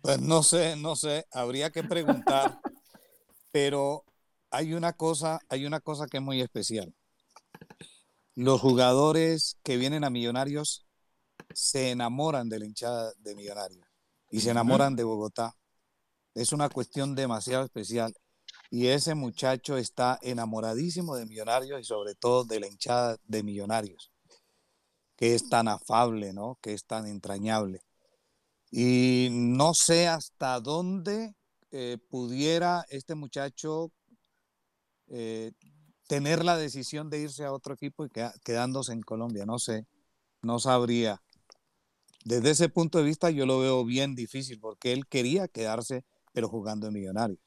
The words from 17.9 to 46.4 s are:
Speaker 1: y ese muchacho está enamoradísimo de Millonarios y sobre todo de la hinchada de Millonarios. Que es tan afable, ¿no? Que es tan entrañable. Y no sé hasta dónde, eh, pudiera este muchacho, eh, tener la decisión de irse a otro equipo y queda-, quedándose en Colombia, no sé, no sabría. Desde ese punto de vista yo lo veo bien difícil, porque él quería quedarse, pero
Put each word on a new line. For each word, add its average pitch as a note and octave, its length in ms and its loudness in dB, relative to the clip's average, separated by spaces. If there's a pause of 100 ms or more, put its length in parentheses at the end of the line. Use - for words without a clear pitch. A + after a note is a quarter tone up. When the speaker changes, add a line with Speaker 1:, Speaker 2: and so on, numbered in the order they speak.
Speaker 1:
y A#2+ 180 2
ese D3 280 2
muchacho C3 600 -2
está B2 440 0
enamoradísimo B2 960 -4
de A#2 100 -6
Millonarios A#2 560 -2
y - 20 -18
sobre G#2 300 -6
todo B2 300 2
de A2+ 160 -4
la G2+ 80 -6
hinchada A#2+ 500 -2 (100)
de A2 140 -2
Millonarios. G#2 680 -6 (1080)
Que A#2 160 4
es A2+ 140 -2
tan A#2 180 4
afable, A2 640 0
¿no? G#2 300 -10
Que G#2+ 100 -8
es G#2 140 -10
tan A2 200 -6
entrañable. G2+ 760 -4 (880)
Y B2+ 640 4
no B2+ 400 4
sé E3+ 340 4
hasta C#3 540 -2
dónde, F#3 720 -4 (380)
eh, B2 260 -6 (120)
pudiera D#3 800 0
este C#3+ 260 -10
muchacho, D#3 760 -6 (1160)
eh, A2+ 420 -8 (560)
tener D3 380 2
la F3 100 6
decisión D3+ 540 -6
de D3+ 100 -4
irse D3 240 -8
a C#3 80 -4
otro C3+ 220 -8
equipo C#3+ 320 -8
y B2+ 40 -12
queda-, A2+ 240 -6 (120)
quedándose B2 480 -2
en A2+ 80 -6
Colombia, A2 440 -6
no A#2+ 140 -4
sé, A2 260 -4 (560)
no A#2+ 180 -2
sabría. A#2+ 640 2 (1000)
Desde A#2+ 280 4
ese D#3 180 4
punto E3 300 2
de D3 40 4
vista D#3 260 2
yo C#3+ 160 2
lo C3 140 4
veo C3 240 4
bien C3 320 0
difícil, B2+ 460 -8
porque A2 320 -4
él C3+ 120 -2
quería C#3+ 440 0
quedarse, A2+ 560 -4 (260)
pero A#2 160 -2